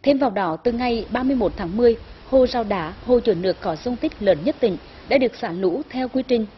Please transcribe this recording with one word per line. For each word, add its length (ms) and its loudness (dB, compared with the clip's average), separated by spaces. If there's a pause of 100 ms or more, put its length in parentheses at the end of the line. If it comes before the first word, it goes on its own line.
Thêm 160 4
vào 120 2
đó, 260 -2
từ 160 -2
ngày 380 -2
ba 120 -2
mươi 140 0
mốt 200 0
tháng 200 -6
mười, 200 4 (340)
hồ 160 6
Rào 180 -2
Đá, 280 -4 (140)
hồ 140 4
chứa 140 2
nước 260 -2
có 240 -4
dung 120 -4
tích 240 -4
lớn 240 4
nhất 160 0
tỉnh, 160 2 (320)
đã 100 2
được 160 0
xả 180 -8
lũ 380 0
theo 180 -4
quy 200 -2
trình. 180 0 (120)